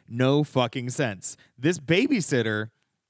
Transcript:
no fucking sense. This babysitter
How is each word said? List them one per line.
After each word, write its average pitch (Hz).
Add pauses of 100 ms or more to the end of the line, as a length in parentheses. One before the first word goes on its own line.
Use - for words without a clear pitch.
no 131
fucking 123
sense. 117 (220)
This 160
babysitter 143 (380)